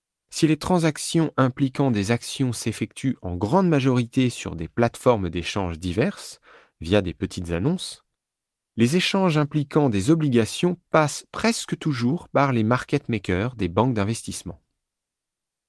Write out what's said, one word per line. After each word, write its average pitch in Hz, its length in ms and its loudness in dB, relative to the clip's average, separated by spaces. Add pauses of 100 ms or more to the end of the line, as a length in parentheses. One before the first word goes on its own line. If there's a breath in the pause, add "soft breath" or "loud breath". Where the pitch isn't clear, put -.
(300)
Si - 180 2
les 151 100 2
transactions 165 800 0
impliquant 131 560 0
des 104 200 0
actions 120 420 -2
s'effectuent - 680 -4
en 90 140 -6
grande 175 320 2
majorité 127 640 2
sur 85 260 -8
des 82 140 -8
plateformes 117 600 2
d'échange 87 480 -4
diverses, 92 640 -4 (400 soft breath)
via 95 220 2
des 87 120 -4
petites 87 380 -6
annonces, 123 540 -4 (720)
les 120 180 4
échanges 185 420 2
impliquant 147 520 2
des 101 200 2
obligations 156 680 2 (100)
passent 151 440 0
presque - 440 -2
toujours 131 520 -2
par 135 240 2
les 110 100 2
market 123 460 0
makers 107 480 -2
des 95 100 0
banques 107 260 2
d'investissement. - 720 -6 (1040)